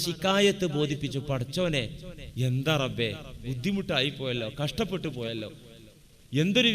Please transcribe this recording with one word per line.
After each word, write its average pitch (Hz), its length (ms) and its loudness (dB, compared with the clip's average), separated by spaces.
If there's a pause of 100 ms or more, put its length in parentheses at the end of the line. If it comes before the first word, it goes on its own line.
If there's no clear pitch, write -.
ശിക്കായത്ത് 190 640 4 (100)
ബോധിപ്പിച്ചു. 143 520 0
പടച്ചോനെ, 139 540 0 (640)
എന്താ 139 340 2
റബ്ബേ, 113 260 0 (380)
ബുദ്ധിമുട്ടായി 143 720 0
പോയല്ലോ, 123 300 -4 (120)
കഷ്ടപ്പെട്ടു 170 560 -2
പോയല്ലോ, 113 340 -6 (920)
എന്തൊരു 226 320 6